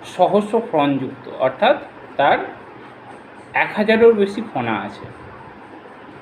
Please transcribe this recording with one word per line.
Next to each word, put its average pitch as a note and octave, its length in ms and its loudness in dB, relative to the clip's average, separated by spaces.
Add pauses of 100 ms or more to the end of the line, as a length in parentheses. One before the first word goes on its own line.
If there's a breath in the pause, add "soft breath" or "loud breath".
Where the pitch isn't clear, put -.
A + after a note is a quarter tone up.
সহস্র G#3 560 2 (120)
ফণযুক্ত, C#3 640 -2
অর্থাৎ G3+ 380 2 (400)
তার D3+ 220 4 (1160)
এক D3+ 220 0
হাজারেরও A3 360 6
বেশি G3+ 300 0 (120)
ফণা A#2 220 -2
আছে G2+ 300 -10 (1160)